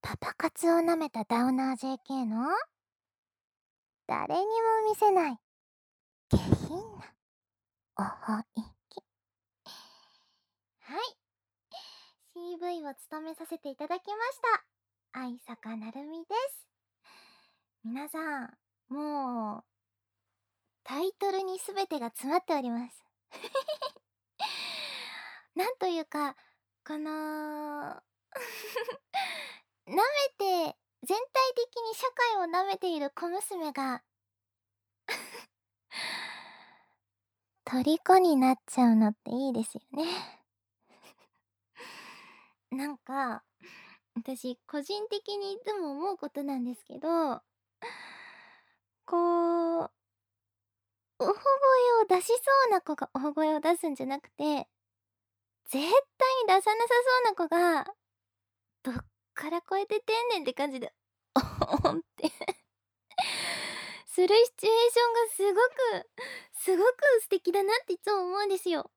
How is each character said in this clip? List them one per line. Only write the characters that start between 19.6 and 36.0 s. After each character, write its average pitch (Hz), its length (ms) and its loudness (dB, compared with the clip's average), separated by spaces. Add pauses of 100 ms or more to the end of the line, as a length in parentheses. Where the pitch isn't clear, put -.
う、 - 40 -20 (1200)
タ 269 160 -8
イ 381 180 -2
ト 403 140 -2
ル 381 80 -2
に 370 180 -6
全 392 280 -6
て 302 120 -6
が 233 100 -6
詰 262 220 -8
ま 349 100 2
っ - 40 -20
て 339 100 -2
お 285 60 0
り 247 100 -4
ま 240 200 -6
す。 - 120 -20 (280)
<laughs> - 720 -8 (1500)
な 381 140 0
ん 508 80 -6
と 381 80 -2
い 339 140 0
う 302 40 -6
か、 285 320 -4 (500)
こ 302 120 -10
の、 302 1040 -8 (300)
<laughs> 453 680 -8 (840)
舐 - 120 -6
め 381 40 4 (380)
て、 359 380 0 (260)
全 330 160 -2
体 523 380 0
的 480 260 -4
に 453 140 -6
社 523 160 -6
会 480 240 0
を 370 80 0
舐 349 220 0
め 392 120 -2
て 349 180 -2
い 294 40 -6
る 285 100 -4
小 - 180 -8
娘 349 440 -6
が、 262 320 -6 (1040)
<laughs> - 420 -12 (2250)